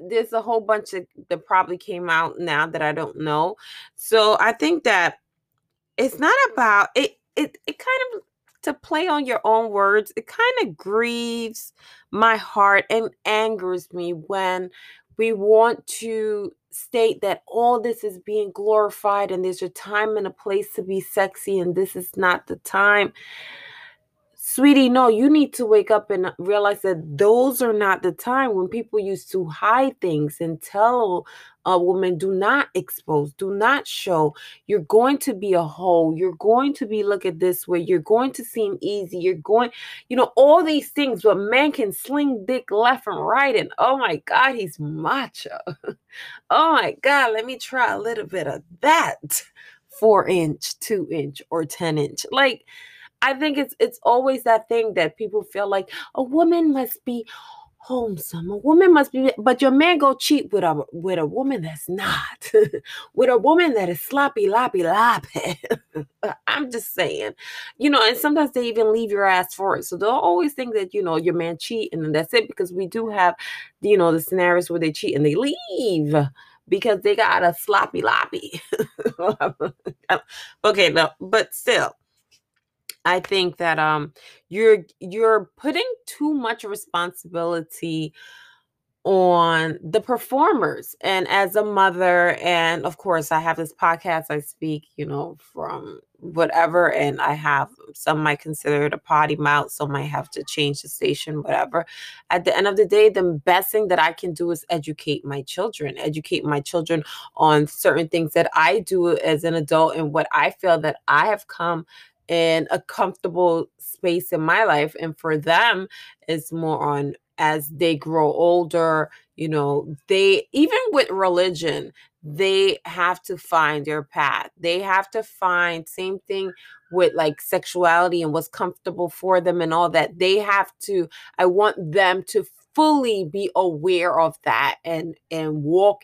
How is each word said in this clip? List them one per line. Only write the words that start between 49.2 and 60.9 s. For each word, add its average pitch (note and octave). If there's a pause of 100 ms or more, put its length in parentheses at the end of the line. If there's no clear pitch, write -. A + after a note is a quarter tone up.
four G#3+
inch, D#3+
two F#3+
inch, C#3+
or D#3+
ten D#3
inch. -
Like, C4+ (560)
I C4
think C#4+
it's, C4
it's B3
always C4
that A3+
thing A3+
that D#3+
people G#3
feel G3
like G3 (240)
a C4
woman E4
must C4
be A#3+ (520)
wholesome. F#3+
A G3+
woman E4
must C#4+
be, C4
but B3
your C4+
man D#4+
go C#4
cheat -
with G3
a, D#3